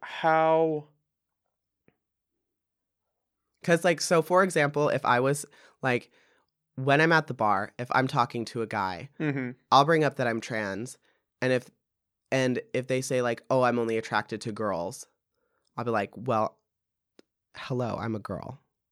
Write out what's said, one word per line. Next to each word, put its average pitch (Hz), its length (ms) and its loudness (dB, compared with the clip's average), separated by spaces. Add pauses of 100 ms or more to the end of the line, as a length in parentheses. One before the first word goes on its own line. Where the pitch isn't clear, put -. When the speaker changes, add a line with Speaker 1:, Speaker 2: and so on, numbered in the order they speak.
Speaker 1:
how. 160 840 2 (2750)
Speaker 2:
'Cause, 170 220 2
like, 170 160 2
so 165 220 2
for 180 220 4
example, 147 460 2
if - 140 -2
I 120 160 4
was, 139 240 0 (380)
like, 123 280 -2 (640)
when 139 240 2
I'm 165 120 4
at 160 140 2
the - 80 -8
bar, 104 440 0
if 120 120 -8
I'm 131 160 4
talking 120 400 -2
to 117 160 -8
a 110 40 -6
guy, 95 420 -6 (100)
Speaker 1:
Mm-hmm. 135 340 -4 (200)
Speaker 2:
I'll 135 120 8
bring 156 200 2
up 135 120 -2
that 127 100 -2
I'm 113 140 -2
trans. 107 580 -6 (440)
And 127 100 2
if, 123 160 0 (640)
and 131 300 2 (120)
if 127 140 -2
they 131 140 -2
say, 127 220 0
like, 120 280 -2
"Oh, 131 120 4
I'm 120 160 2
only 113 200 0
attracted 107 440 -4
to 113 100 -8
girls," 101 540 -6 (680)
I'll 120 80 -6
be 120 60 -4
like, 104 260 -2
"Well, 110 400 -2 (1000)
hello, 123 440 -6
I'm 110 140 -4
a 107 60 -6
girl." - 400 -10 (320)